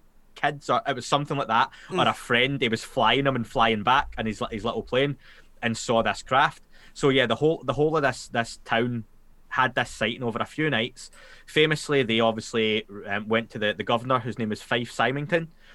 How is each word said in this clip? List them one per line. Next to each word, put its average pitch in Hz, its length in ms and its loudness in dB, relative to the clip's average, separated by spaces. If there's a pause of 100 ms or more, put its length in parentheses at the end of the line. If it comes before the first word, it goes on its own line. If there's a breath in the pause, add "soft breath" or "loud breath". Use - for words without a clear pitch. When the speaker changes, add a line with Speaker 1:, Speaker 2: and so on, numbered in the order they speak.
(360)
Speaker 1:
kids, 147 340 -4
or 127 160 2
it 139 100 0
was 120 100 -8
something 143 320 0
like 139 100 -2
that, 117 220 2 (180 loud breath)
Speaker 2:
Mm. - 180 0
Speaker 1:
or 113 40 4
a 107 40 2
friend. 131 480 0
He 131 60 2
was 113 160 -2
flying 127 420 2
him 135 120 2
and 113 100 -4
flying 113 360 2
back 123 340 2
in 117 80 -4
his, 110 260 -4
his 104 140 -6
little 113 180 -4
plane, 135 320 0 (460 loud breath)
and 113 160 -2
saw 117 260 2
this 107 180 -2
craft. 143 420 2 (300 soft breath)
So - 140 0
yeah, 131 200 4
the 113 80 0
whole, 156 280 2
the 131 100 -2
whole 151 220 2
of 156 80 0
this, 131 240 -2
this - 380 -4
town 117 400 0 (420)
had 127 280 0
this 123 160 -2
sighting 120 320 -4
over 113 160 -2
a 117 60 -4
few 156 240 -4
nights. 123 420 -4 (340 loud breath)
Famously, 151 580 2
they 113 160 2
obviously, 110 640 0 (220)
um, 104 220 -6
went 113 220 0
to 117 80 -10
the, 104 140 0
the 104 120 -6
governor, 123 340 0
whose 113 180 -8
name 110 120 -4
was 107 120 -6
Fife 120 300 -4
Symington, 143 560 -2 (280 soft breath)